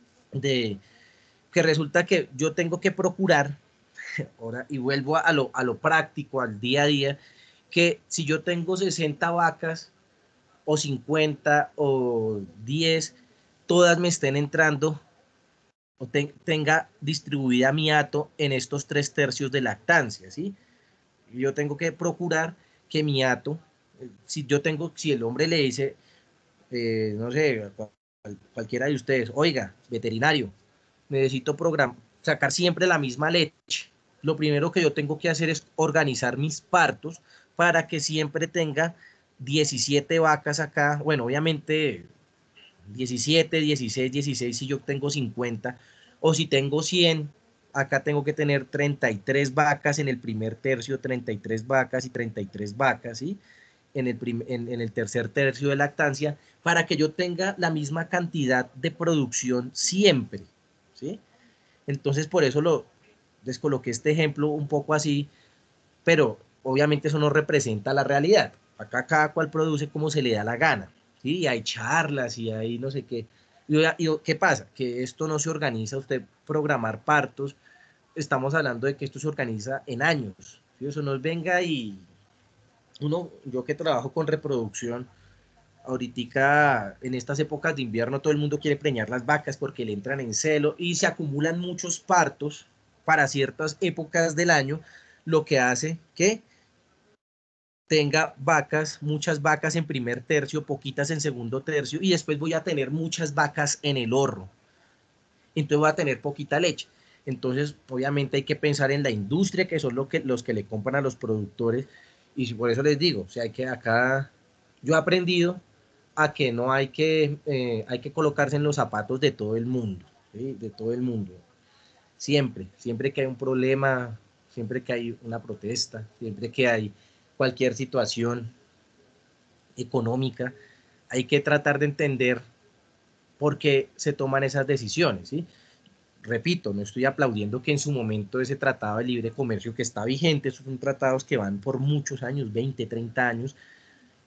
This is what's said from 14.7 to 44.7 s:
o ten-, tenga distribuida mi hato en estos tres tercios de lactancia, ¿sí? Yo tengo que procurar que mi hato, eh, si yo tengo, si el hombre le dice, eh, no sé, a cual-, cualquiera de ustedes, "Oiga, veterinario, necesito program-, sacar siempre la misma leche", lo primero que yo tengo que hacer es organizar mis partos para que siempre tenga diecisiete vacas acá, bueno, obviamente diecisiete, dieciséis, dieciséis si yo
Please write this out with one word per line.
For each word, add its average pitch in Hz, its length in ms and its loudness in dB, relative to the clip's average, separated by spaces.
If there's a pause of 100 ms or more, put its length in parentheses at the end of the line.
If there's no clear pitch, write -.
o 127 80 -10
ten-, 147 260 -2 (120)
tenga 156 440 2 (120)
distribuida 139 720 2
mi 156 180 2
hato 147 480 2
en 143 140 0
estos 139 340 -4
tres 143 260 -2
tercios 139 380 0
de 139 100 0
lactancia, 113 720 0
¿sí? 196 240 -8 (800)
Yo 131 200 0
tengo 147 240 -2
que 165 140 -2
procurar 170 640 -2 (340)
que 156 140 0
mi 139 220 2
hato, 127 340 0 (420)
eh, 127 80 -14 (160)
si 143 220 -8
yo 143 160 2
tengo, 160 320 -2
si 156 160 -2
el 120 140 0
hombre 123 240 0
le 165 80 2
dice, 135 400 0 (760)
eh, 113 460 -2
no 117 160 -4
sé, 135 320 0
a 101 60 -12
cual-, 104 200 -12 (640)
cualquiera 120 340 -4
de 147 80 0
ustedes, 127 400 -2
"Oiga, 135 400 0 (160)
veterinario, 117 640 0 (560)
necesito 135 480 0
program-, 151 400 0 (260)
sacar 147 300 0
siempre 175 340 2
la 170 140 4
misma 139 300 -2
leche", - 600 -2 (320)
lo 151 140 0
primero 151 340 2
que 180 100 0
yo 151 120 4
tengo 156 260 -2
que 175 100 -2
hacer 160 220 0
es 156 240 -4
organizar 143 640 2
mis 147 240 -2
partos 165 600 0 (360)
para 165 300 4
que 156 140 -6
siempre 156 480 -2
tenga 160 480 -2 (420)
diecisiete 143 800 0
vacas 151 400 2
acá, 147 460 0
bueno, 147 200 0
obviamente 151 800 -2 (840)
diecisiete, 131 720 2
dieciséis, 131 500 0
dieciséis 127 480 -4
si 139 80 -6
yo 135 140 -4